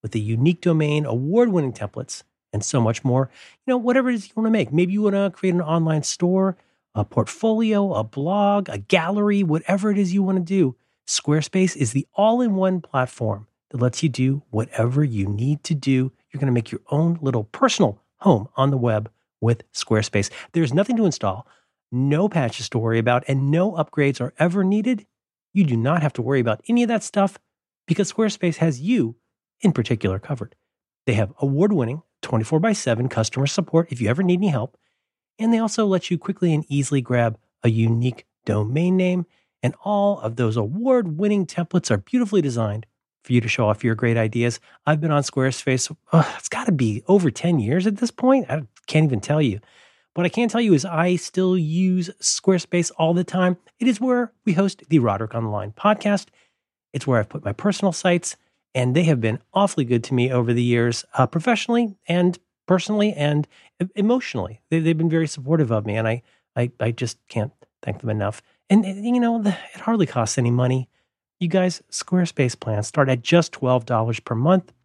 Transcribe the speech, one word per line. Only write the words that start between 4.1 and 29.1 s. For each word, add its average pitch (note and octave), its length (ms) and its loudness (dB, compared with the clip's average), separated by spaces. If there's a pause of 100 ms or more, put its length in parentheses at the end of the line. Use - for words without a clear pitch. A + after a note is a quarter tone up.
it A#3+ 60 0
is G3 120 -8
you - 80 -20
wanna A3 140 0
make. F3+ 220 0
Maybe F3 200 2
you G#3 100 -2
wanna F#3+ 280 0
create F#3 240 -2
an F3+ 80 2
online D#3 400 0
store, F#3+ 540 0 (380)
a G#2 100 0
portfolio, G#3+ 880 0
a A2 80 -2
blog, G3 680 0
a G#2 100 -8
gallery, G3+ 640 0
whatever F3+ 480 0
it G3 80 0
is F#3 140 0
you G3 100 2
wanna F#3+ 180 0
do. E3+ 340 0 (320)
Squarespace D#3 680 0
is A#2+ 160 0
the C3+ 220 -2
all-in-one G3+ 640 2
platform A#2 680 -4 (240)
that A#2+ 100 -6
lets B2 220 0
you D#3+ 60 2
do C3 420 -2
whatever A#2 540 0
you G#2+ 220 -2
need A#2+ 380 -2
to E3+ 100 -2
do. C3 380 0 (180)
You're C#3 100 -10
gonna C3+ 120 0
make A#2 200 -2
your - 180 -10
own E3 320 0
little A#2+ 220 0
personal - 580 0 (160)
home B2 380 2
on C3+ 140 2
the C#3 60 0
web A2 340 -2 (300)
with A#2 220 2 (100)
Squarespace. - 580 -2 (220)
There's D3 220 0
nothing G#3 220 2
to A3 100 2
install, A2 400 -4 (460)
no C#3+ 360 2
patches B2 420 -2
to B2+ 80 -2
worry A2+ 200 0
about, A#2+ 300 2
and C#3 240 0
no F3+ 200 2
upgrades D3 480 -2
are B2+ 200 -6
ever F3 240 2
needed. G#3 420 0 (460)
You F#3+ 120 4
do B2+ 120 2
not D3 260 2
have D3 120 0
to B2+ 80 -6
worry C3 180 0
about A2+ 280 0
any A#3+ 140 2
of A#3 60 0
that A3+ 160 -2
stuff G3 340 -2 (480)
because F3 260 0
Squarespace G#3 440 -2
has D3+ 240 0
you D#3 340 0 (460)